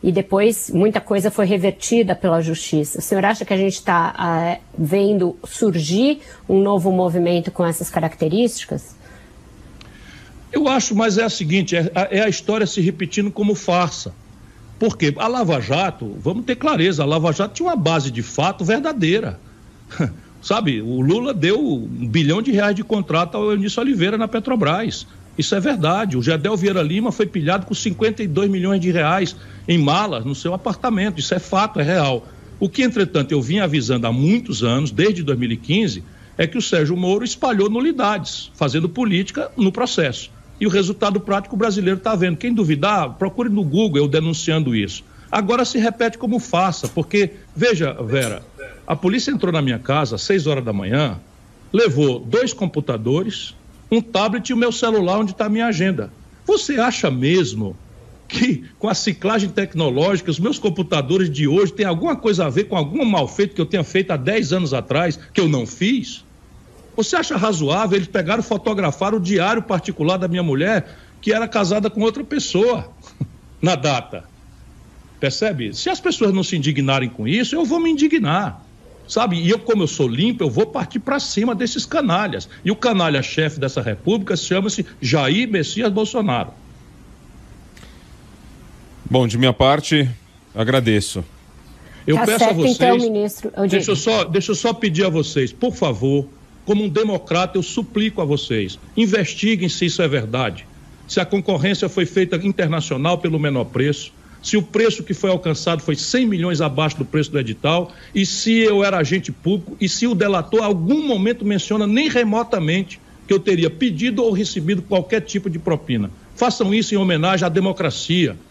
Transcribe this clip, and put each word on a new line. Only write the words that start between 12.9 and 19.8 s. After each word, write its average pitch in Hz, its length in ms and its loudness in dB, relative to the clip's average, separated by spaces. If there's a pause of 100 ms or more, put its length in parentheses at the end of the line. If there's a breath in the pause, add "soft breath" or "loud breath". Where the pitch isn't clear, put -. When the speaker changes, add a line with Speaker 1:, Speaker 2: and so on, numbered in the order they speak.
Speaker 2:
como 208 260 0
farsa. - 580 -2 (680 loud breath)
Por 220 180 0
quê? 147 200 2
A 214 100 0
Lava 214 320 0
Jato, 120 640 -2
vamos 202 220 -4
ter 254 100 -2
clareza, 190 480 0
a - 20 0
Lava 156 280 2
Jato 202 220 -4
tinha 339 120 -2
uma 339 80 0
base 160 340 0
de 117 140 -6
fato 185 400 -2
verdadeira. 220 720 0 (520 loud breath)